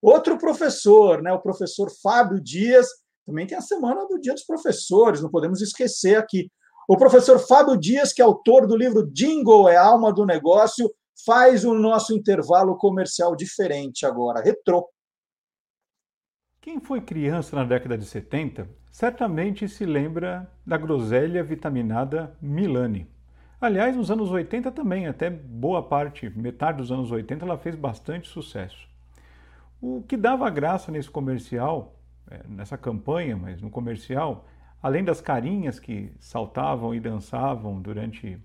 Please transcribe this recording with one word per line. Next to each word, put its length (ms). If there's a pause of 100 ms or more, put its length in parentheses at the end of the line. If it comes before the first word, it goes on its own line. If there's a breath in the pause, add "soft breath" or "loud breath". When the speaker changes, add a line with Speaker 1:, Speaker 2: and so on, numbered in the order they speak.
Speaker 1:
Outro 380
professor, 800
né, 120
o 80
professor 480 (120)
Fábio 400
Dias, 460 (400)
também 180
tem 140
a 40
semana 440
do 140
Dia 140
dos 100
Professores, 760
não 100
podemos 300
esquecer 560
aqui. 320 (400 soft breath)
O 80
professor 440
Fábio 360
Dias, 360
que 100
é 20
autor 440
do 80
livro 360
Jingle 560
é 80
a 80
Alma 280
do 120
Negócio, 640 (380)
faz 380
o 100
nosso 400
intervalo 640
comercial 580
diferente 720
agora, 340
retrô. 460 (1700)
Speaker 2:
Quem 180
foi 220
criança 560
na 80
década 320
de 80
setenta, 640 (220)
certamente 800
se 160
lembra 680 (160)
da 100
groselha 680
vitaminada 1000
Milani. 680 (520)
Aliás, 360
nos 140
anos 200
oitenta 400
também, 360
até 240
boa 520
parte, 480
metade 480
dos 140
anos 180
oitenta, 340
ela 140
fez 160
bastante 540
sucesso. 580 (960)
O 220
que 140
dava 340
graça 420
nesse 180
comercial, 840 (340)
é, 180
nessa 280
campanha, 600
mas 240
no 100
comercial, 760 (360)
além 200
das 180
carinhas 600
que 400
saltavam 720
e 60
dançavam 800
durante 640